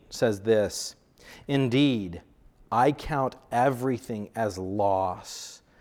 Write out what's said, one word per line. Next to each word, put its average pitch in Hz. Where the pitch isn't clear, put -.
says 107
this, 107
Indeed, 127
I 127
count 143
everything 120
as 107
loss 95